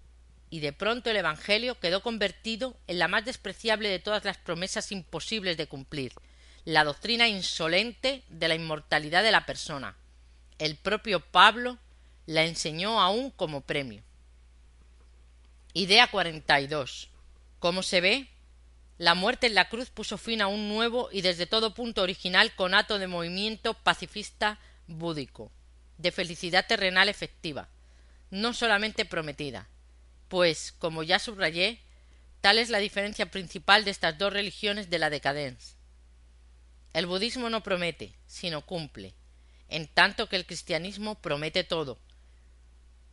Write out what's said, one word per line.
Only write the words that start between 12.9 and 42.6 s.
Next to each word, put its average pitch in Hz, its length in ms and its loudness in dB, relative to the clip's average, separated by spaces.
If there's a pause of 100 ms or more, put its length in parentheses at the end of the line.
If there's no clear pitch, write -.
aún 208 300 2
como 151 320 -6
premio. 131 420 -6 (1700)
Idea 196 340 6
cuarenta 156 520 2
y 139 60 -2
dos. 143 440 -8 (500)
Como 180 240 0
se 185 180 0
ve, 233 260 2 (720)
la 170 160 4
muerte 214 340 2
en 214 80 -2
la 180 140 6
cruz 240 220 -6
puso 214 260 -8
fin 226 240 -2
a 196 60 2
un 208 200 -2
nuevo 226 440 -2
y 190 100 -4
desde 175 240 0
todo 220 300 0
punto 233 260 -4
original 185 540 2
conato 202 440 2
de 190 80 -4
movimiento 185 680 -4
pacifista 208 840 -2 (280)
búdico, 160 640 -6 (460)
de 170 140 -2
felicidad 175 560 0
terrenal 190 400 4
efectiva, 151 640 -6 (600)
no 220 220 -2
solamente 220 520 2
prometida, 147 640 -6 (580)
pues, 175 520 0
como 160 240 -4
ya 180 140 4
subrayé, 190 640 -2 (640)
tal 202 160 8
es 226 120 2
la 214 100 2
diferencia 202 520 -2
principal 190 540 2
de 196 60 -2
estas 165 260 -2
dos 196 160 -2
religiones 202 560 -4
de 170 100 0
la 156 100 2
decadencia. 143 680 -4 (1160)
El 165 120 0
budismo 226 440 -4
no 226 140 -4
promete, 175 500 -4 (140)
sino 160 380 -8
cumple, 139 480 -10 (560)
en 156 180 -6
tanto 196 400 4
que - 80 -4
el 180 100 -4
cristianismo 190 720 -6
promete 156 480 -2
todo, 151 360 -4 (1120)